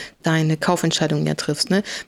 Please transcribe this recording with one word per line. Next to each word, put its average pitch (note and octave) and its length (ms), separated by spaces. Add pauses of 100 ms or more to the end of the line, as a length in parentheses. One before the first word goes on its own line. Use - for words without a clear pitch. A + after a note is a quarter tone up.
(240)
deine D#3+ 320
Kaufentscheidungen D#3 680
ja D3+ 100
triffst, - 360
ne? G3 140 (240)